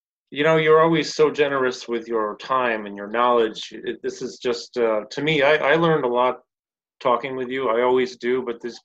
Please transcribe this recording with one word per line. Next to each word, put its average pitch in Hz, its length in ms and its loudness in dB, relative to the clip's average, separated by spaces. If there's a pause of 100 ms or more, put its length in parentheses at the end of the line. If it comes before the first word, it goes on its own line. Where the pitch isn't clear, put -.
(320)
you 143 140 -2
know, 160 100 4
you're 156 260 6
always 160 320 2
so 156 160 4
generous 139 600 0
with 113 180 -4
your 107 300 -4
time 120 480 -2
and 101 100 -12
your 101 120 -10
knowledge. 117 680 0
It, 110 280 -10
this 131 200 -8
is 127 160 -10
just, - 400 -6
uh, 110 240 0 (100)
to 143 100 -8
me, 151 220 2
I, 151 140 4
I 143 180 2
learned 160 300 2
a - 20 0
lot 123 320 0 (600)
talking 131 340 -2
with 127 140 -6
you. 131 180 -4
I 113 140 2
always 127 340 2
do, 123 260 -2
but 117 200 -8
this 117 240 -10